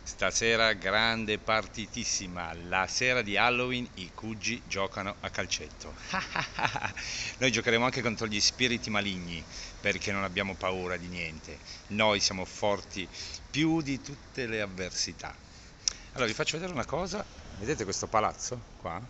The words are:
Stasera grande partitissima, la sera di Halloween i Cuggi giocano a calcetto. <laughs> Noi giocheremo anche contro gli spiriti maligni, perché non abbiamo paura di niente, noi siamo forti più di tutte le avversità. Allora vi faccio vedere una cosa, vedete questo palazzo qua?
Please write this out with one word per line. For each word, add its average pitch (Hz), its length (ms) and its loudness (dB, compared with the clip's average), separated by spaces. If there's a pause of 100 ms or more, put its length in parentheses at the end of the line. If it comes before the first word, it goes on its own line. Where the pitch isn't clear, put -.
Stasera 113 680 4
grande 107 640 2
partitissima, 98 1120 -2 (160)
la 92 200 4
sera 127 340 2
di 101 160 0
Halloween 123 580 4
i 90 180 -8
Cuggi 110 540 -4
giocano 98 540 -2
a 95 80 -2
calcetto. 80 640 -4 (160)
<laughs> - 1300 -2
Noi 127 120 6
giocheremo 113 340 4
anche 127 160 2
contro 110 260 0
gli 104 140 2
spiriti 123 480 2
maligni, 90 520 0 (380)
perché 101 320 2
non 98 120 2
abbiamo 95 320 0
paura 90 420 0
di 87 100 -8
niente, 80 500 -8 (300)
noi 104 320 6
siamo 95 240 2
forti 98 640 0 (420)
più 160 320 4
di 135 200 -2
tutte - 460 -8
le 110 140 0
avversità. 90 720 -4 (800)
Allora 123 140 2
vi 107 60 2
faccio 151 240 0
vedere 180 160 -4
una 127 120 0
cosa, 180 380 -2 (360)
vedete 113 260 0
questo 95 220 -2
palazzo 107 520 2 (220)
qua? 90 280 -4